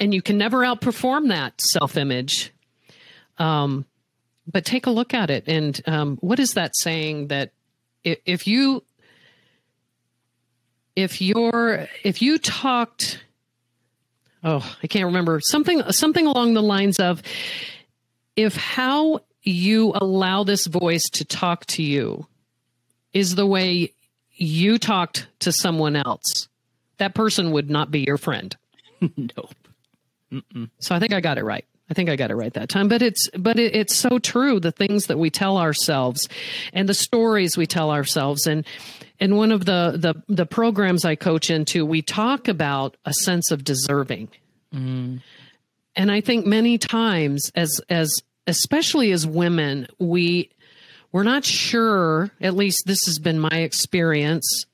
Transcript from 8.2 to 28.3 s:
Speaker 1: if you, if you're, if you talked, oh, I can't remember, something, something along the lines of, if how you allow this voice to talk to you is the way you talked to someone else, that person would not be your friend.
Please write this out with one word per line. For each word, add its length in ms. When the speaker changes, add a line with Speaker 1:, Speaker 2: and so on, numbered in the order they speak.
Speaker 1:
if 220
you, 360
if 260
you're, 640
if 180
you 160
talked, 840
oh, 380
I 60
can't 180
remember, 360
something, 500
something 340
along 280
the 100
lines 360
of, 220
if 200
how 640
you 520
allow 480
this 240
voice 460
to 120
talk 420
to 160
you 420
is 220
the 120
way 460
you 420
talked 500
to 120
someone 440
else, 520
that 180
person 360
would 180
not 220
be 100
your 160
friend. 380